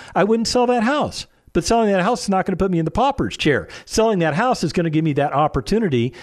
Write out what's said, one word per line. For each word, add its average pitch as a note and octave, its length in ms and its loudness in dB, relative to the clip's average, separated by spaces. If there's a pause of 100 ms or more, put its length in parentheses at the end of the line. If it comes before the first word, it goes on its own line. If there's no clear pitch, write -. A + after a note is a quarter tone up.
(160)
I F3+ 80 2
wouldn't A3+ 240 0
sell B3 200 2
that B3 140 2
house. A#3 460 -2 (260)
But E3+ 120 0
selling A3+ 260 2
that F#3+ 100 2
house A3 220 0
is - 60 -8
not F#3+ 180 0
gonna F#3 100 -2
put F#3+ 140 0
me E3+ 80 0
in D#3+ 60 0
the E3 40 -2
pauper's B3 480 -2
chair. C#3 300 0 (180)
Selling A3 340 2
that D#3+ 140 0
house A#3 300 0
is D#3+ 100 -2
gonna E3+ 160 0
give D#3 140 0
me D#3 100 0
that C#3 200 0
opportunity C#3+ 880 0